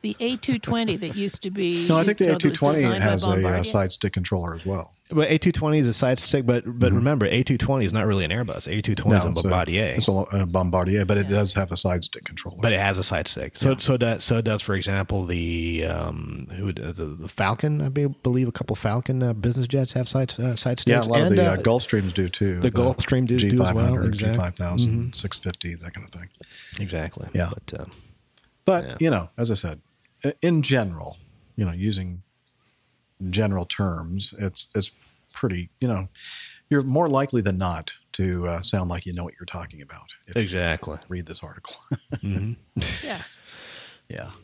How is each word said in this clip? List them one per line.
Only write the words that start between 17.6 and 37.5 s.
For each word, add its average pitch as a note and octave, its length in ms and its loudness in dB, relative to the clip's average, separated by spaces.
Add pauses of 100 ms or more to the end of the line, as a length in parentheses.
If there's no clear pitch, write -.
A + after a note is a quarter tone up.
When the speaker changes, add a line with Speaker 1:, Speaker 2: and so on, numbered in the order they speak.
Speaker 3:
I C#3+ 80 0
be-, C#3+ 160 0
believe B2+ 420 0
a A#2 40 -4
couple - 240 -4
Falcon, B2 480 -2
uh, A#2+ 100 0
business A#2+ 340 0
jets C3 260 0
have B2+ 140 -2
side, C3+ 320 -2
uh, A#2+ 160 0
side B2 240 -2
sticks. - 160 0
Speaker 2:
Yeah, A#2+ 60 4
a A2+ 80 -2
lot A#2 120 4
Speaker 3:
And, D#3+ 100 4
Speaker 2:
of G3 60 6
the, F3 120 8
uh, - 40 2
Speaker 3:
uh, G2 40 0
Speaker 2:
Gulfstream A2+ 560 2
do F#2 160 2
too. F#2+ 300 0
Speaker 3:
the B2 100 4
Speaker 2:
The - 20 -4
Speaker 3:
Gulfstream B2+ 540 2
do, B2 120 2
do A2 100 4 (160)
as F#2 100 4
well. - 0 -
Speaker 2:
G - 0 -
five A2+ 160 4
hundred, B2+ 200 2
Speaker 3:
Exactly. G#2+ 260 0
Speaker 2:
G - 20 2
five F2+ 180 0
thousand, G#2+ 360 2
Speaker 3:
Mm-hmm. A#2 220 0
Speaker 2:
six - 260 -4
fifty, F2 360 -6
that E2+ 200 -14
kind G2+ 120 -14
of - 60 -20
thing. F2 160 -16 (500)
Speaker 3:
Exactly. F2 540 -6
Speaker 2:
Yeah. F2 160 0 (180)
Speaker 3:
But, - 140 -12
uh, - 40 -12 (760)
Speaker 2:
But, F#3 220 4
Speaker 3:
yeah. B2 140 -10
Speaker 2:
you E3 100 4
know, F#2 280 0
as A#2 140 0
I - 40 2
said, D#2+ 240 -6 (460)
i-, C#3+ 160 -2
in E3 220 2
general, G2 540 -2 (380)
you G#2+ 80 -2
know, F2+ 80 0
using F#2 520 -4 (1080)
general F#2+ 340 0
terms, F2+ 720 -4
it's, G2 380 -6
it's G2+ 160 -2 (420)
pretty, F2+ 360 -4 (100)
you C3 80 0
know, F#2+ 200 -2 (600)
you're C#3+ 140 4
more D3 260 2
likely C3+ 320 2
than F#2+ 160 0